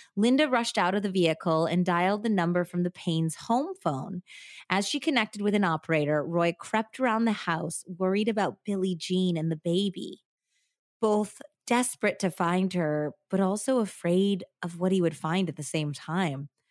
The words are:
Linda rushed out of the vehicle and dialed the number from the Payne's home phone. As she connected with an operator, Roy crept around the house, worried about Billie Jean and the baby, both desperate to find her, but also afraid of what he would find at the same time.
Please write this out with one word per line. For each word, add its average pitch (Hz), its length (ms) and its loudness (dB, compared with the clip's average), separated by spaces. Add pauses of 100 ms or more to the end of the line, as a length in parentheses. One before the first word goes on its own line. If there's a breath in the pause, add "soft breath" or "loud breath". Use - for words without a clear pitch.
(160 loud breath)
Linda 254 340 4
rushed 233 300 0
out 185 160 2
of 202 80 0
the 202 80 -2
vehicle 165 560 2
and 175 180 2
dialed 185 380 2
the 226 60 -2
number 175 360 2
from 175 160 -4
the 175 80 0
Payne's 160 460 -2
home 294 400 -2
phone. 151 480 -4 (480 loud breath)
As 196 160 0
she 285 120 -2
connected 220 440 -2
with 202 100 2
an 202 100 4
operator, 151 640 2
Roy 170 260 2
crept - 480 -4
around 226 260 2
the 226 60 2
house, 170 560 -4
worried 190 400 0
about 202 380 -2
Billie 190 300 -2
Jean 180 420 0
and 160 140 0
the 165 40 -2
baby, 175 680 -4 (760)
both 214 440 0 (240)
desperate 240 500 0
to 180 140 0
find 185 420 0
her, 151 400 0 (160)
but 190 100 0
also 202 380 2
afraid 190 680 0 (200)
of 170 160 -8
what 185 120 2
he 190 80 4
would 165 160 2
find 170 320 0
at 147 100 -6
the 151 40 -8
same 147 320 -4
time. 147 560 -4 (220)